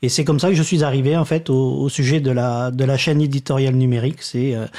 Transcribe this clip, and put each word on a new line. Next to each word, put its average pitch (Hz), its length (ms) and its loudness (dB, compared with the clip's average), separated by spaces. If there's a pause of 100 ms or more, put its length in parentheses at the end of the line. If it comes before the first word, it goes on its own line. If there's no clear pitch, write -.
Et 131 80 0
c'est 143 160 -2
comme 151 140 2
ça 170 100 0
que 196 60 4
je 160 80 4
suis 156 220 2
arrivé, 139 320 2
en 190 80 2
fait, 165 260 -2
au, 131 300 2
au 139 80 0
sujet 143 320 0
de 139 100 0
la, 123 400 -2
de 127 140 -2
la 135 120 2
chaîne 151 240 2
éditoriale 135 540 0
numérique. 127 480 0
C'est, 127 320 -4
euh, 110 120 -6 (120)